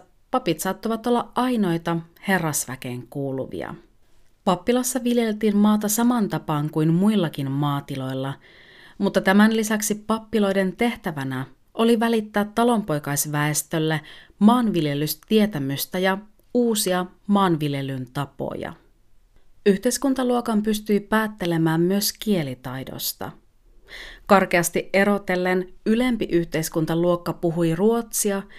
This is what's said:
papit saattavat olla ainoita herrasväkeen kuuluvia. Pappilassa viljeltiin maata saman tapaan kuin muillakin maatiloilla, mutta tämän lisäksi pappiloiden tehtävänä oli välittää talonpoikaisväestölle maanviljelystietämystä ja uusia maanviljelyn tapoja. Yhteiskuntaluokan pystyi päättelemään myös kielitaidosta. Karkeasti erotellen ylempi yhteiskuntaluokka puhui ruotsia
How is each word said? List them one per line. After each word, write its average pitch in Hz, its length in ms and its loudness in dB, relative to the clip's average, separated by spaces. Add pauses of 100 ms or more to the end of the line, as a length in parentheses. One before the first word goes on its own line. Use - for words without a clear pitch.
(320)
papit - 280 -2
saattavat 220 480 -4
olla 240 280 0
ainoita 180 640 0 (300)
herrasväkeen 135 800 -2
kuuluvia. 135 640 -6 (680)
Pappilassa 240 600 0
viljeltiin 220 540 0
maata 208 300 4
saman 233 420 2
tapaan 151 400 -2
kuin 156 240 2
muillakin 170 580 0
maatiloilla, 139 800 -4 (640)
mutta 196 240 0
tämän 208 340 6
lisäksi 214 400 -2
pappiloiden 202 800 0
tehtävänä 139 720 -4 (280)
oli 233 260 4
välittää 214 460 0
talonpoikaisväestölle 156 1600 -2 (380)
maanviljelystietämystä 175 1600 0
ja 190 180 0 (360)
uusia 208 520 0 (220)
maanviljelyn 143 840 0
tapoja. - 600 -6 (920)
Yhteiskuntaluokan 240 960 0
pystyi 214 360 0
päättelemään 175 800 0
myös 196 320 0
kielitaidosta. 135 1200 -6 (920)
Karkeasti 185 680 2
erotellen 185 800 0 (120)
ylempi 226 460 0
yhteiskuntaluokka 165 1000 0
puhui 165 420 0
ruotsia 214 680 0 (160)